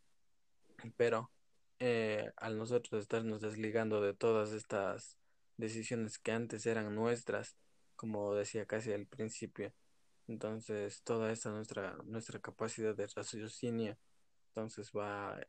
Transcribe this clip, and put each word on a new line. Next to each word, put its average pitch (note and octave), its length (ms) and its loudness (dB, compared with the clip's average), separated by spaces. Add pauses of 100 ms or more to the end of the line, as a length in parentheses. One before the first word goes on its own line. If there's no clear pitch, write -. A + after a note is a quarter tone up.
(960)
Pero, A#2 360 4 (480)
eh, A2+ 560 2
al A2 220 -2
nosotros A2+ 440 2
estarnos A2+ 380 0
desligando G#2+ 600 2
de G2+ 140 4
todas A2 380 4
estas G2+ 680 -2 (380)
decisiones A2+ 640 -2
que - 100 0
antes A2+ 340 0
eran A2 300 2
nuestras, A2+ 640 0 (400)
como G#2 400 0
decía G#2 300 0
casi A2 260 0
al G2+ 140 -2
principio, - 680 -6 (560)
entonces A2 760 -4
toda A2+ 300 2
esta A2+ 180 -4
nuestra, G#2 540 -4
nuestra - 340 -6
capacidad A2 560 -2
de G2+ 140 -2
raciocinio, A2 880 -2 (600)
entonces A2 400 -6
va G2+ 520 -2